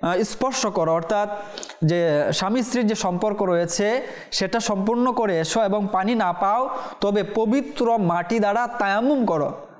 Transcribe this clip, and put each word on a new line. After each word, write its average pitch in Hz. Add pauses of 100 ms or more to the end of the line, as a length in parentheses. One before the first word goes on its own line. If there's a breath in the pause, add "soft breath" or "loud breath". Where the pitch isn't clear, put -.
আহ, 180
স্পর্শ 247
করো, 175
অর্থাৎ 202 (540 loud breath)
যে 160
স্বামী 214
স্ত্রীর 247
যে 214
সম্পর্ক 202
রয়েছে 190 (240 loud breath)
সেটা 190
সম্পূর্ণ 220
করে 208
এসো 160
এবং 202
পানি 196
না 190
পাও 220 (320 loud breath)
তবে 202
পবিত্র 233
মাটি 175
দ্বারা 214
তায়াম্মুম 233
করো 160 (120)